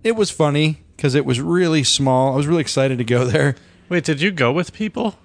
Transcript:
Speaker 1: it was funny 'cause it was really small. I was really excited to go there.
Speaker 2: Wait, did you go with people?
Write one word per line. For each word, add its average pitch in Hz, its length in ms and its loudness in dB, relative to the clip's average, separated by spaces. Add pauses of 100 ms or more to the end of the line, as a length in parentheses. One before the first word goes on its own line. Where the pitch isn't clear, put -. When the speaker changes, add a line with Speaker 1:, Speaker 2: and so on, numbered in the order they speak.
Speaker 1:
it 226 100 0
was 220 180 0
funny 151 500 0 (160)
'cause 135 180 0
it 143 100 2
was 123 140 0
really 165 440 0
small. 131 500 2
I - 20 -4
was 143 120 0
really 165 140 2
excited 135 360 0
to 120 80 -2
go 123 200 0
there. 139 300 0 (340)
Speaker 2:
Wait, 175 140 -2
did 151 180 -2
you 196 100 0
go 135 200 0
with 170 220 -4
people? 220 500 -6